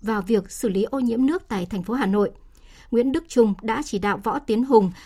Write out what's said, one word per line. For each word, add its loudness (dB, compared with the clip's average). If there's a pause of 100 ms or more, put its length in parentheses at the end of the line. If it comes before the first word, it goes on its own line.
vào -2
việc -2
xử -4
lý 0
ô -4
nhiễm 0
nước -2
tại -4
thành -6
phố -6
Hà -2
Nội. 2 (600)
Nguyễn 2
Đức -2
Trung 4
đã -4
chỉ -4
đạo -2
Võ -2
Tiến 0
Hùng, 4 (140)